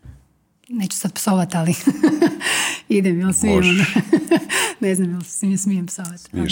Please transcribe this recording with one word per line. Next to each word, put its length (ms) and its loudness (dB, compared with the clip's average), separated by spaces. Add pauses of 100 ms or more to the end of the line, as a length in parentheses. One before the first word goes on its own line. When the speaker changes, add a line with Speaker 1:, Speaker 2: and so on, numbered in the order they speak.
(680)
Speaker 1:
neću 300 -6
sad 140 -4
psovat, 420 -2
ali 200 0 (600)
<laughs> 540 -4
idem, 320 2
jel 120 2
smijem, 240 2
Speaker 2:
Možeš. 400 4
Speaker 1:
ono?” 220 4 (220)
<laughs> 400 -4
Ne 140 2
znam, 160 0
jel 120 -6
se 240 -6
mi 120 0
smijem 280 0
psovat, 340 -12
Speaker 2:
Smiješ, 320 -6